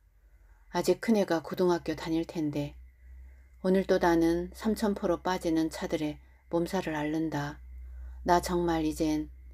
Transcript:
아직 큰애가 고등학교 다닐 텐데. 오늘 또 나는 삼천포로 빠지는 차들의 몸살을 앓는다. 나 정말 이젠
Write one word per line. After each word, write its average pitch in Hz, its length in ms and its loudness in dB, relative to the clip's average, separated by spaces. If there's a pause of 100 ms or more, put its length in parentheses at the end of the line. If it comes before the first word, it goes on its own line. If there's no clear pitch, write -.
(720)
아직 180 300 0
큰애가 185 420 2
고등학교 175 540 0
다닐 165 300 -2
텐데. 147 500 -4 (880)
오늘 190 240 4
또 185 120 4
나는 170 560 4
삼천포로 202 680 0
빠지는 160 480 0
차들의 156 500 -4 (300)
몸살을 170 440 -2
앓는다. 151 640 -2 (640)
나 175 180 4
정말 170 440 0
이젠 156 460 0 (240)